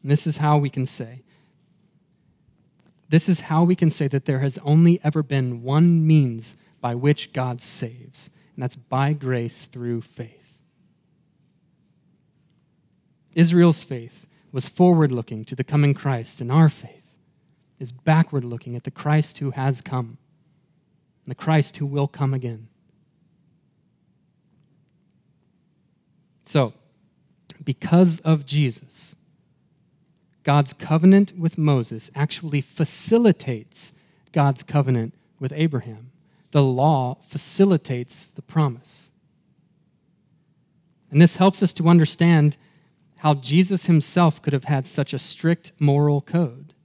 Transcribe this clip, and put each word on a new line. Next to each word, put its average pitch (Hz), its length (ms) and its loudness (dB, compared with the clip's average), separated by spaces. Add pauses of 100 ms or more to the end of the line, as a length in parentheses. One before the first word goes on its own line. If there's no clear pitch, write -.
And 139 80 -6
this 151 160 2
is 151 100 -4
how 151 220 2
we 143 120 -2
can 131 160 -6
say, 123 360 -14 (1900)
this 165 200 2
is 175 120 0
how 160 240 0
we 180 100 4
can 175 140 2
say 147 200 -2
that 135 180 -4
there 131 140 -2
has 135 180 -4
only 165 440 4
ever 151 200 -2
been 127 400 -4
one 160 440 2
means 135 480 2 (280)
by 120 120 -4
which 143 380 -2
God 127 300 -6
saves, - 680 -14 (240)
and 135 80 -10
that's 127 140 -8
by 135 380 -2
grace 127 500 -6
through 120 380 -10
faith. - 560 -20 (2750)
Israel's 170 480 4
faith 120 440 -14 (260)
was 131 160 -6
forward-looking 135 760 0
to 123 100 -14
the 131 80 -6
coming 147 300 0
Christ, 127 460 -8
and 123 120 -8
our 156 160 6
faith - 460 -10 (640)
is 123 140 -14
backward-looking 127 840 -2
at 120 100 -12
the 139 60 -10
Christ 151 480 -4
who 139 140 -8
has 135 280 -4
come, 120 380 -10 (1040)
and - 60 -16
the 127 40 -8
Christ 160 420 0
who 143 100 -8
will 143 220 -4
come 135 260 -4
again. 117 340 -10 (3750)
So, 127 300 0 (880)
because 170 580 2
of 156 260 0
Jesus, - 680 -6 (1300)
God's 143 300 2
covenant 190 680 4
with 165 200 -4
Moses 131 560 0
actually 143 480 -4
facilitates - 1300 -2 (400)
God's 143 300 0
covenant 127 500 -2 (260)
with 131 160 -8
Abraham. 131 560 -4 (420)
The 143 120 4
law 131 560 0
facilitates - 1080 -4
the - 100 -18
promise. - 720 -6 (2000)
And 143 100 2
this 170 160 6
helps 185 260 2
us 180 120 -2
to 165 140 0
understand 165 680 4 (600)
how 151 160 2
Jesus 170 520 0
himself 165 540 2
could 143 140 -4
have 131 100 -4
had 135 220 -2
such - 260 -6
a 135 60 -8
strict - 600 -4
moral 143 440 2
code. 147 500 -4 (120)